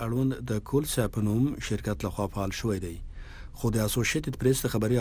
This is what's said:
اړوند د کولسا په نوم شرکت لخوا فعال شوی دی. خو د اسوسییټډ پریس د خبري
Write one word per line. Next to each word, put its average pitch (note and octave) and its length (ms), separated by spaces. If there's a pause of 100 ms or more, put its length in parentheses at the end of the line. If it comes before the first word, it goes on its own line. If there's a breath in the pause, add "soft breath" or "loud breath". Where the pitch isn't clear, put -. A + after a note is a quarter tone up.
اړوند B2+ 260 (220)
د G#2+ 180
کولسا C3+ 460
په G#2 160
نوم B2+ 180 (160)
شرکت G#2 400
لخوا G2+ 200 (100)
فعال G2 240
شوی G#2+ 240
دی. E2+ 160 (580 loud breath)
خو A#2+ 160
د A2 120
اسوسییټډ B2+ 520
پریس B2+ 240
د B2+ 100
خبري A2 280